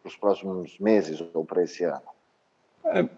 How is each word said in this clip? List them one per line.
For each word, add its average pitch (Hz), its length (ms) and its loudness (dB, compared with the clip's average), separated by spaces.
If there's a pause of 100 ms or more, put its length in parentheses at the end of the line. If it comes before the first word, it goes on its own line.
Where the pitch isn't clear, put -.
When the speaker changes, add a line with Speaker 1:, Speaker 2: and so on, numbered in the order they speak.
Speaker 1:
pros - 140 -16
próximos 95 640 -2
meses 87 420 2 (100)
ou 80 120 -2
pra 87 180 0
esse 87 220 -2
ano? 73 180 -2 (880)
Speaker 2:
É, 180 140 2 (140)